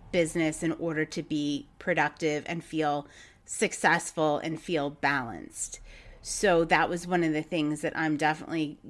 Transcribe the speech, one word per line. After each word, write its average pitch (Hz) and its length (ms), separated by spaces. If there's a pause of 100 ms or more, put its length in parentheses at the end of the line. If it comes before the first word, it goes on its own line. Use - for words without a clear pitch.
(100)
business 160 520
in 165 100
order 160 320
to 156 180
be 147 460 (100)
productive 151 680
and 165 180
feel 147 420 (380)
successful 160 920
and 160 200
feel 147 300
balanced. 135 920 (420)
So 170 420
that 160 240
was 175 180
one 175 160
of 156 120
the 151 80
things 151 400
that - 140
I'm 156 200
definitely 156 640 (120)